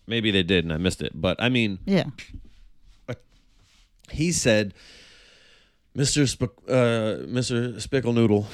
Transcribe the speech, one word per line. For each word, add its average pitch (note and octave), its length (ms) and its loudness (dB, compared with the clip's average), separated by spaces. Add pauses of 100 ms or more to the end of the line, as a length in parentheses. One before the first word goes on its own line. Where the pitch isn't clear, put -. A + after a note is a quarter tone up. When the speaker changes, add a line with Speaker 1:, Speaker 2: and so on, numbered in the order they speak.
Speaker 1:
Maybe A2 240 0
they F#2+ 120 4
did F2 220 2
and E2 80 -4
I D#2 40 -2
missed F2+ 260 -2
it, C2+ 120 -6
but, F2 260 -2
I A#2+ 80 0
mean, A2+ 380 0
Speaker 2:
Yeah. F#3+ 180 2 (2000)
Speaker 1:
he E3 220 -2
said, G#2+ 420 2 (1200)
"Mister C#3+ 340 2
Sp-, - 280 -4 (120)
uh, A#2 480 2 (100)
Mister A#2+ 480 -2
Spickle A#2+ 400 -2
Noodle, G#2 400 4